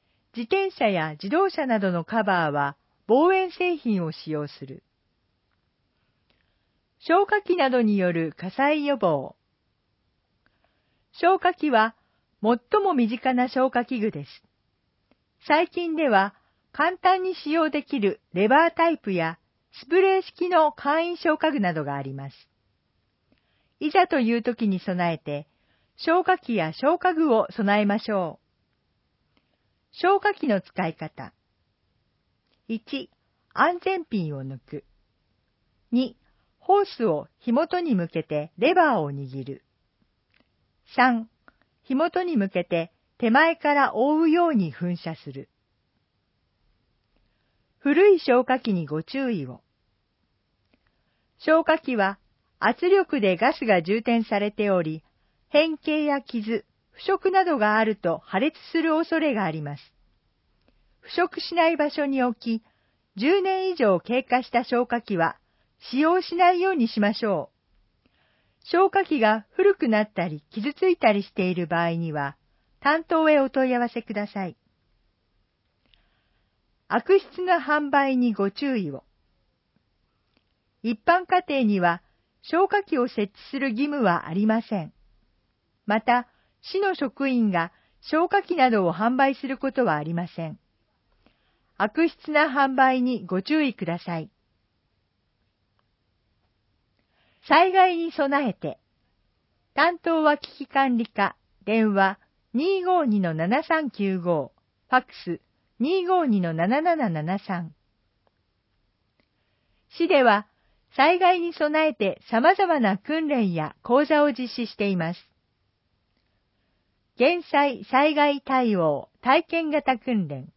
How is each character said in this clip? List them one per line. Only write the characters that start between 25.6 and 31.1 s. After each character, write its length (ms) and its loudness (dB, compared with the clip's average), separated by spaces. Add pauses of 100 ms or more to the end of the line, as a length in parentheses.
消 260 0
火 140 0
器 180 -6
や 160 -2
消 280 0
火 160 0
具 180 2
を 160 2
備 320 0
え 40 0
ま 120 0
し 140 -8
ょ 280 -4 (920)
う。 40 -20 (540)
消 280 0
火 160 0
器 120 -6
の 140 0
使 260 -8
い 60 -6
方。 400 -14 (1300)